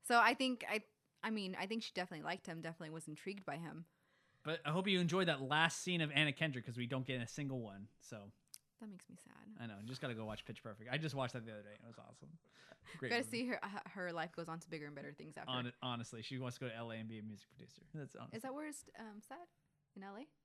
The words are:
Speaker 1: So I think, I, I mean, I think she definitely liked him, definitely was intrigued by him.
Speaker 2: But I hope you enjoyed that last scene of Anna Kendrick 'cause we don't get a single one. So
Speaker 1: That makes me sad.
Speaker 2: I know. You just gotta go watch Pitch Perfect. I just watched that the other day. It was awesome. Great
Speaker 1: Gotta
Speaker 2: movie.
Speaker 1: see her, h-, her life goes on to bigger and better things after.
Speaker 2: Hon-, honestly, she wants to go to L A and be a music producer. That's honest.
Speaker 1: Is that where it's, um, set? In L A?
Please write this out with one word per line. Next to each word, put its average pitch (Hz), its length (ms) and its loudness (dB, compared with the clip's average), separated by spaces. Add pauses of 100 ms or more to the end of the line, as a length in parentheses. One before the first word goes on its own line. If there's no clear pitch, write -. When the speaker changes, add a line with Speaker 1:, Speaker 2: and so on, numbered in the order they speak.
Speaker 1:
So 233 160 8
I 226 140 10
think, 254 360 2
I, 208 120 2 (400)
I 220 80 2
mean, 196 280 -2
I 190 80 0
think 226 160 0
she - 120 -6
definitely 180 300 -2
liked 175 220 -2
him, 165 140 -4
definitely 165 300 -6
was 160 180 -8
intrigued 190 360 -6
by 143 120 -2
him. 160 280 -6 (600)
Speaker 2:
But 160 200 0
I 143 60 2
hope 185 160 4
you 185 140 8
enjoyed 175 280 6
that 139 140 2
last 151 400 6
scene 180 180 2
of 151 140 4
Anna 147 180 8
Kendrick 139 320 0
'cause 117 140 -4
we 120 80 0
don't 131 200 0
get 127 140 0
a 117 60 0
single 135 340 -2
one. 101 280 -8 (120)
So 104 320 -12 (480)
Speaker 1:
That 220 80 -10
makes 185 220 -14
me 180 60 -16
sad. - 180 -20 (260)
Speaker 2:
I 120 60 -4
know. 107 140 -6
You 110 80 -8
just 127 120 -6
gotta 123 140 -2
go 110 100 -4
watch 107 200 -6
Pitch - 180 -10
Perfect. 110 300 -10
I 147 60 2
just 151 180 0
watched 127 160 2
that 120 120 -4
the 113 80 -10
other 107 120 -8
day. 104 100 -14
It 113 120 -18
was 117 120 -14
awesome. - 400 -16 (580)
Great 143 140 0
Speaker 1:
Gotta 233 140 4
Speaker 2:
movie. 226 140 -2
Speaker 1:
see 247 100 2
her, 247 160 0
h-, 196 280 -8
her 180 200 -4
life 170 240 -2
goes 165 120 -4
on 165 120 -6
to - 100 -18
bigger 151 160 -6
and 147 80 -10
better 143 180 -8
things 156 240 -14
after. - 140 -6
Speaker 2:
Hon-, 123 220 0 (100)
honestly, 120 400 -4
she 131 160 -4
wants 123 200 -4
to 131 60 -4
go 123 40 -2
to 113 80 -4
L 117 160 -4
A - 40 -4
and 110 120 -4
be 110 100 -6
a 104 60 -8
music 104 260 -10
producer. - 320 -18 (100)
That's 147 220 -8
honest. 147 220 -10
Speaker 1:
Is 226 60 -6
that 262 120 -4
where 302 140 -4
it's, 302 160 -10 (160)
um, 214 200 -10
set? 339 280 -14 (480)
In 190 80 -10
L 196 120 -12
A? 277 120 -12 (160)